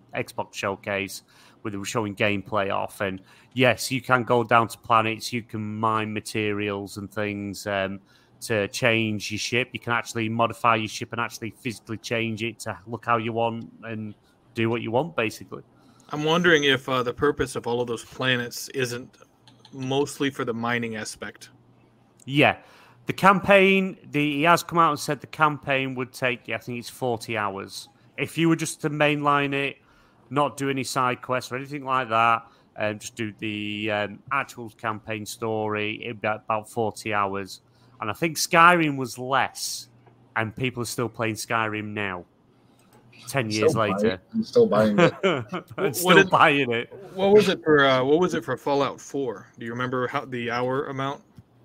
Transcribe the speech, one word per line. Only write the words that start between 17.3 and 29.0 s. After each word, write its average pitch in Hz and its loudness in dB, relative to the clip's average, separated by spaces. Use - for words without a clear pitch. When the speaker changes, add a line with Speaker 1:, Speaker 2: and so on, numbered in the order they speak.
Speaker 2:
of 117 -8
all 120 0
of 120 -2
those 113 -6
planets 123 -2
isn't 127 -6
mostly 135 -2
for 135 -6
the 120 -4
mining 117 -2
aspect. - -12
Speaker 1:
Yeah. 131 4
The - -2
campaign, 190 6
the, 147 0
he 143 0
has 170 6
come - -4
out 165 6
and 147 -2
said 147 -4
the - -18
campaign 135 0
would 123 -6
take, 123 -4
I 113 -4
think 120 -8
it's 117 -12
forty 117 -4
hours. 98 -6
If - -6
you 165 4
were 165 4
just 160 -6
to 156 -2
mainline 147 2